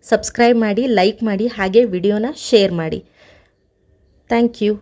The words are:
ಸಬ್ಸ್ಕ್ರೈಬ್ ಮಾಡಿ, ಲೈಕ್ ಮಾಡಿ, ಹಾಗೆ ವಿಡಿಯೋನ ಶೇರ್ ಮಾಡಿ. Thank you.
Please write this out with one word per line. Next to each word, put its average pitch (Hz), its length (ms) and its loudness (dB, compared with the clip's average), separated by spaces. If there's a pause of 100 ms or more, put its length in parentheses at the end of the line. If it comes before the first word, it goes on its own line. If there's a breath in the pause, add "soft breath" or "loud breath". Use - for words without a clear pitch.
ಸಬ್ಸ್ಕ್ರೈಬ್ 233 580 0
ಮಾಡಿ, 220 280 -2
ಲೈಕ್ 214 360 0
ಮಾಡಿ, 208 240 -2
ಹಾಗೆ 208 360 2
ವಿಡಿಯೋನ 202 420 -2 (120)
ಶೇರ್ 196 340 2
ಮಾಡಿ. 160 300 -6 (1300 soft breath)
Thank 233 320 0
you. 214 200 0